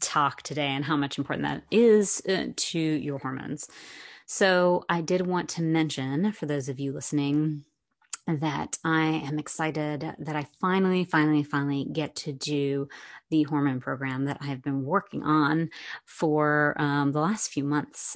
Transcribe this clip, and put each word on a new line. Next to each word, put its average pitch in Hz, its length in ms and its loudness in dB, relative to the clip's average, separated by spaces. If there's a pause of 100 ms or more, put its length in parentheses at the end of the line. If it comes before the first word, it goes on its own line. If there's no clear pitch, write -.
talk - 400 0
today 143 280 -2
and 135 160 -2
how 151 120 0
much 139 200 -2
important 143 260 -4
that 143 280 -4
is, 214 560 6
uh, 180 280 0
to - 240 -2
your 147 400 0
hormones. - 480 -8 (580)
So 180 640 4
I 170 120 2
did 180 260 0
want 180 220 -2
to - 120 -4
mention, 160 720 0
for 185 160 -8
those 143 200 -2
of 135 120 -6
you 139 140 -4
listening, 147 720 0 (640)
that 151 560 -2
I 160 200 2 (220)
am 151 140 -4
excited 151 800 -4
that 151 180 -6
I 147 120 -4 (120)
finally, 185 460 2
finally, 151 380 4
finally 143 480 -2
get 147 260 -4
to - 140 -8
do 139 560 -2 (420)
the 156 140 4
hormone 139 360 2
program 135 460 -4
that 139 160 -4
I've 139 200 -6
been 139 220 -2
working 175 400 -2
on 156 460 2 (360)
for, 151 720 2
um, 143 340 2
the 151 80 0
last 190 320 0
few 139 120 -2
months. 147 520 -2